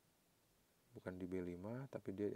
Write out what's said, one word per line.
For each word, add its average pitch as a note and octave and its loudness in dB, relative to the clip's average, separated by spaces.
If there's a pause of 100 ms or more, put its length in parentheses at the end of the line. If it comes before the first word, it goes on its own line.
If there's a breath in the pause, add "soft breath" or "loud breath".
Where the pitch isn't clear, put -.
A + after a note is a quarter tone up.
(1000)
bukan F#2 -2
di F2+ -4
B F#2 2
lima, G#2 -2
tapi - -2
dia G2 4